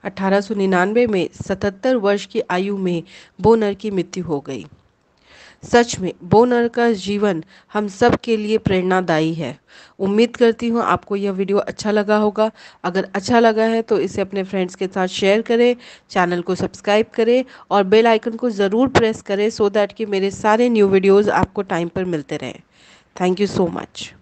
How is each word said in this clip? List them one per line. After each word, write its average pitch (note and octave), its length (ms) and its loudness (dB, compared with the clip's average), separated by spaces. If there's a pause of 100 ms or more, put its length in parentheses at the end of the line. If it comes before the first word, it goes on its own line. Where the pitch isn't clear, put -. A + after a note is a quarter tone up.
अठारह G3 360 0
सौ G3+ 140 -8
निन्यानवे G3 520 2
में F#3+ 220 -2 (180)
सतहत्तर G3+ 500 -2
वर्ष G3+ 300 -2
की - 240 -6
आयु G3 260 -2
में F3 260 -2 (380)
बोनर G#3+ 340 4
की G#3 160 -8
मृत्यु F#3 340 -4
हो D#3 160 -4
गई। C3 260 -12 (960)
सच A#3+ 340 2
में F#3 140 -4 (120)
बोनर A#3 440 4
का A#3 240 0
जीवन G3 500 -2 (300)
हम G#3 160 -4
सब A#3+ 280 2
के A#3 200 -2
लिए G#3+ 220 -2
प्रेरणादायी F3+ 760 0
है। D3 240 -8 (400)
उम्मीद A3 380 0
करती A#3 320 2
हूँ A#3 140 -2
आपको - 340 -2
यह G3+ 160 -4
वीडियो G3 260 -2
अच्छा - 320 -6
लगा G#3 260 0
होगा। G#3+ 340 0 (340)
अगर F3+ 300 -2
अच्छा G#3+ 260 2
लगा A3 240 4
है A3+ 180 0
तो A3 180 0
इसे F#3+ 200 -4
अपने G3 220 -4
फ्रेंड्स F#3+ 320 -4
के F#3+ 120 -6
साथ F#3 200 -4
शेयर G3 360 0
करें, A#3+ 340 2 (340)
चैनल F3 320 0
को F#3 120 -4
सब्सक्राइब G3+ 600 -2
करें A#3+ 300 2 (260)
और G3+ 140 2
बेल A3 220 4
आइकन A3+ 300 0
को B3 140 -2
ज़रूर G3+ 380 2
प्रेस A3+ 340 0
करें G#3 280 -2
so G#3+ 200 0
that G3+ 220 0
कि A3 140 -8
मेरे G3 240 -2
सारे A3 380 2
न्यू G#3+ 200 4
वीडियोज़ G3 420 4
आपको F#3 320 0
टाइम F3 260 -4
पर F#3 160 -6
मिलते D#3 320 -6
रहें। C3 240 -10 (560)
Thank F#3 300 0
you F#3 100 -4
so F3+ 140 2
much। - 380 -12 (120)